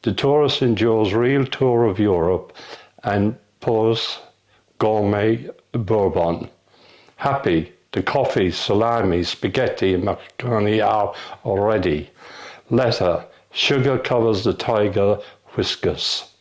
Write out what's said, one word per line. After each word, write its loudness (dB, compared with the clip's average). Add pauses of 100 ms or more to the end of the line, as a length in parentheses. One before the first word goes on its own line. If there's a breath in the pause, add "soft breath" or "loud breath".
The -2
tourist 2
endures 2
real 2
tour 2
of 0
Europe 2 (500 loud breath)
and 0 (240)
pours 0 (600 soft breath)
gourmet 0 (240)
bourbon. 0 (680 soft breath)
Happy. -2 (200)
The -2
coffee, 0
salami, 0
spaghetti -2
and 0
macaroni -2
are 0 (320 loud breath)
already. 0 (580 loud breath)
Letter. 0 (280 loud breath)
Sugar 0
covers 0
the 2
tiger 0 (360 loud breath)
whiskers. -4 (100)